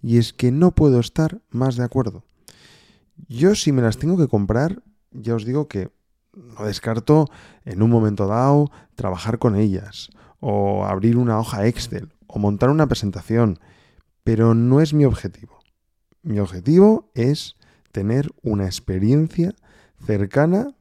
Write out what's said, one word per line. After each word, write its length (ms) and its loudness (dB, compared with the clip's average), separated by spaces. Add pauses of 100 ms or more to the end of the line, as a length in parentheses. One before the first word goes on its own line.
Y 160 2
es 140 2
que 220 -2
no 220 4
puedo 260 4
estar 480 -4
más 260 -2
de 80 -4
acuerdo". 400 -4 (1040)
Yo, 260 2
si 200 0
me 80 2
las 160 0
tengo 200 -2
que 120 2
comprar, 520 -2 (300)
ya 240 -6
os 80 -4
digo 240 -4
que 240 -8 (420)
no 320 -14
descarto 640 0 (360)
en 160 -4
un 80 4
momento 380 2
dado 440 2 (240)
trabajar 440 -6
con 160 2
ellas, 540 -4 (300)
o 460 -4
abrir 320 0
una 220 0
hoja 280 -2
Excel, 420 -6 (180)
o 120 -8
montar 300 0
una 180 2
presentación, 720 -2 (640)
pero 320 2
no 260 4
es 120 0
mi 120 4
objetivo. 540 -4 (640)
Mi 180 -4
objetivo 720 2
es 420 -2 (360)
tener 400 -2 (100)
una 240 -2
experiencia 880 0 (520)
cercana 760 0